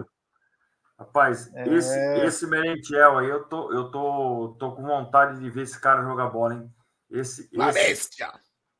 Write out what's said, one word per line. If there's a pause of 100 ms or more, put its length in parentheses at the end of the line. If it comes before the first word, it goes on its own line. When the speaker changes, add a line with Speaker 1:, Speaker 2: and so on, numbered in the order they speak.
Speaker 1:
julho. (880)
Speaker 2:
Rapaz,
Speaker 1:
É.
Speaker 2:
esse, (260)
esse
Merentiel
aí,
eu
tô,
eu
tô,
tô
com
vontade
de
ver
esse
cara
jogar
bola,
hein? (360)
Esse,
Speaker 3:
La
Speaker 2:
esse, (100)
Speaker 3:
bestia. (480)